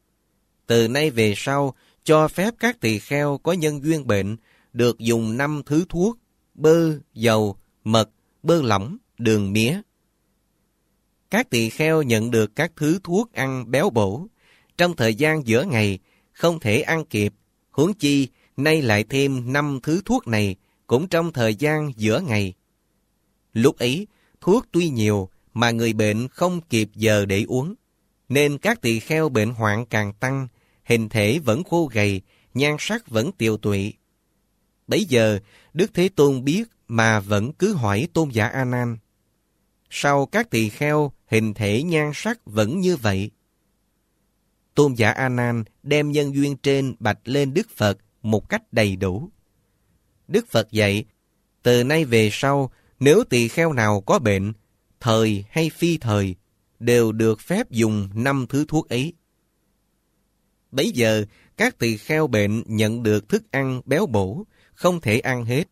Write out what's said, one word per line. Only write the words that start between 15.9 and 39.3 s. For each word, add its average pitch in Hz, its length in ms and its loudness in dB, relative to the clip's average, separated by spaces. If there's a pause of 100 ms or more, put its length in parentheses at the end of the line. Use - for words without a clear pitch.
không 170 260 0
thể 113 220 0
ăn 160 240 -2
kịp, 104 280 -2 (380)
huống 170 220 2
chi, 143 340 0 (300)
nay 156 240 2
lại 107 220 2
thêm 135 500 -2
năm 143 300 -2
thứ 160 220 0
thuốc 247 220 0
này, 104 280 0 (320)
cũng 156 200 0
trong 170 260 -2
thời 110 220 0
gian 151 400 -2
giữa 107 240 0
ngày. 104 340 -2 (1000)
Lúc 123 240 2
ấy, 139 300 -2 (340)
thuốc 214 300 2
tuy 170 180 0
nhiều, 107 400 -2 (240)
mà 117 180 0
người 113 220 0
bệnh 110 340 0
không 175 340 -2
kịp 110 340 -2
giờ 104 300 2
để 98 220 0
uống, 131 260 -4 (560)
nên 143 280 0
các 220 240 -4
tỳ 113 180 0
kheo 156 300 -2
bệnh 117 240 0
hoạn 110 320 -2
càng 104 280 -4
tăng, 131 340 -6 (360)
hình 117 260 0
thể 110 300 0
vẫn 131 240 -2
khô 170 300 -2
gầy, 101 280 -2 (320)
nhan 143 260 0
sắc 226 300 -6
vẫn 117 220 -6
tiều 110 260 -2
tụy. 101 360 -2 (920)
Bấy 160 180 0
giờ, 113 340 2 (340)
Đức 185 200 -2
Thế 180 160 0
Tôn 143 340 2
biết 165 200 0 (240)
mà 113 320 2
vẫn 104 340 -2
cứ 214 200 0
hỏi 117 400 0
Tôn 160 160 0
giả 110 180 0
A 131 180 -4
Nan. 123 320 -2 (920)